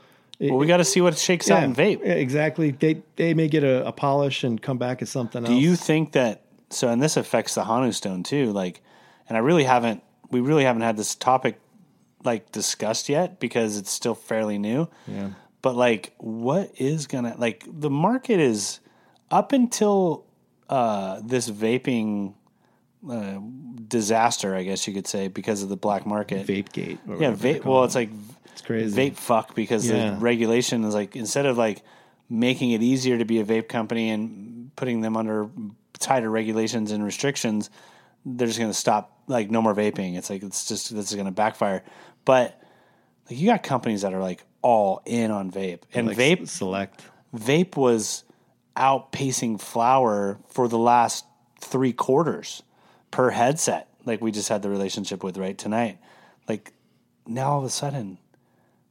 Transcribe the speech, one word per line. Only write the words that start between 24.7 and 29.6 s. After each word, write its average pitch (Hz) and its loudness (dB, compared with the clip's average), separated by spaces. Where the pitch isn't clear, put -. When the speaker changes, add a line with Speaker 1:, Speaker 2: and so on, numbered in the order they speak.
Speaker 2:
you 98 -4
could 98 -6
say, 98 -4
because 101 -4
of 98 -8
the 98 -6
black 101 -2
market. 104 -4
Speaker 1:
Vape 101 -4
gate 87 -8
or 104 -10
Speaker 2:
Yeah, 143 0
Speaker 1:
whatever 107 -2
they 120 0
Speaker 2:
vape, - -8
Speaker 1:
call 131 0
Speaker 2:
well, 127 6
Speaker 1:
it. 127 4
Speaker 2:
it's - -2
like 117 -2
Speaker 1:
It's - -20
crazy. 113 0
Speaker 2:
vape 127 -10
fuck - 0
because 113 0